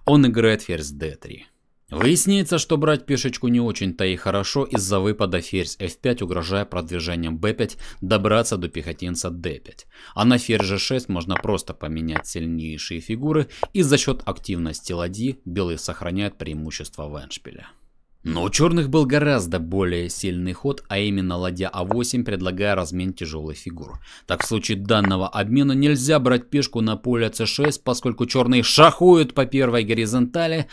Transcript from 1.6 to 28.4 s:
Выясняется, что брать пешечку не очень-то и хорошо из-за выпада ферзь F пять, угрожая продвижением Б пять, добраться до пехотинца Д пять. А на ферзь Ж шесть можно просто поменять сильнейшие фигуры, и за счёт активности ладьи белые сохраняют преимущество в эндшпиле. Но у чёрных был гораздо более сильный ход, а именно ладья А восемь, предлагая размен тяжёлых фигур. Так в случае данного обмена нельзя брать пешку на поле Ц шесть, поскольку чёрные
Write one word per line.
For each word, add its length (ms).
Выясняется, 680
что 180
брать 300
пешечку 420
не 120
очень-то 440
и 100
хорошо 500
из-за 360
выпада 400
ферзь 400
F 160
пять, 240
угрожая 460
продвижением 720
Б 160
пять, 240
добраться 560
до 100
пехотинца 640
Д 280
пять. 280
А 120
на 100
ферзь 300
Ж 120
шесть 300
можно 280
просто 360
поменять 540
сильнейшие 760
фигуры, 480
и 80
за 160
счёт 300
активности 680
ладьи 540
белые 320
сохраняют 580
преимущество 720
в 80
эндшпиле. 520
Но 180
у 80
чёрных 400
был 160
гораздо 540
более 500
сильный 420
ход, 360
а 100
именно 380
ладья 320
А 160
восемь, 400
предлагая 500
размен 400
тяжёлых 420
фигур. 440
Так 160
в 40
случае 300
данного 520
обмена 440
нельзя 460
брать 320
пешку 300
на 160
поле 340
Ц 160
шесть, 380
поскольку 420
чёрные 380